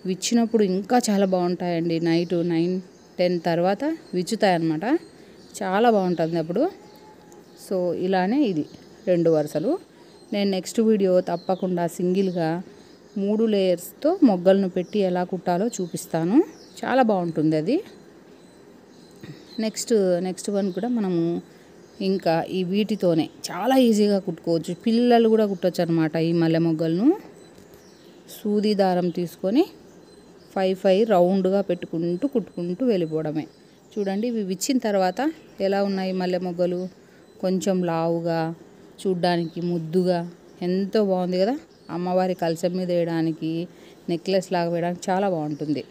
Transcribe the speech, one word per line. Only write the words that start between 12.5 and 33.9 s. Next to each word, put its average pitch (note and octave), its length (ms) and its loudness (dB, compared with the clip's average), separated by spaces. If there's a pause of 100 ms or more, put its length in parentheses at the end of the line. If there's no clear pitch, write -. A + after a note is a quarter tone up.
మూడు G#3+ 200 0 (120)
లేయర్స్తో F#3+ 560 0 (180)
మొగ్గలను F#3+ 460 4
పెట్టి F#3+ 340 -2
ఎలా F3+ 220 0
కుట్టాలో F3+ 360 -2 (120)
చూపిస్తాను. F3 580 -2 (460)
చాలా C4 180 2 (100)
బాగుంటుంది D#3+ 520 0
అది. B3+ 160 0 (1900)
Next, A3 300 -2 (320)
next F#3 300 -6
one G3 200 0
కూడా A#3 220 -4
మనము F3+ 240 0 (840)
ఇంకా F#3 260 0 (240)
ఈ - 20 -2 (100)
వీటితోనే G3 560 0 (220)
చాలా A3 280 0 (120)
ఈజీగా G#3 300 4 (100)
కుట్టుకోవచ్చు. E3 440 -2 (140)
పిల్లలు A#3 480 4
కూడా A3 180 4
కుట్టొచ్చు F3+ 320 -2
అనమాట. D#3+ 300 0 (160)
ఈ - 20 0 (100)
మల్లె E3 240 2
మొగ్గలను E3 420 0 (1300)
సూది G#3 440 0
దారం F3+ 280 4 (100)
తీసుకొని F#3+ 460 0 (880)
ఫైవ్ F#3+ 200 0 (100)
ఫైవ్ G3 200 4 (100)
రౌండ్గా F#3 560 4
పెట్టుకుంటూ F3 640 -2
కుట్టుకుంటూ F3 580 -4
వెళ్ళిపోవడమే. D#3 540 -2 (480)